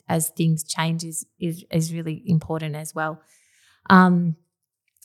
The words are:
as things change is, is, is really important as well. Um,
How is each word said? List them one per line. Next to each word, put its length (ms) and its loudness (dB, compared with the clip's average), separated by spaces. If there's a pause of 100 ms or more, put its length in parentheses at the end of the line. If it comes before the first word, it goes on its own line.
as 220 -2
things 340 0
change 400 -4
is, 220 -12 (140)
is, 320 -8
is 220 0
really 320 -8
important 500 -2
as 180 -12
well. 280 -4 (680)
Um, 460 6 (680)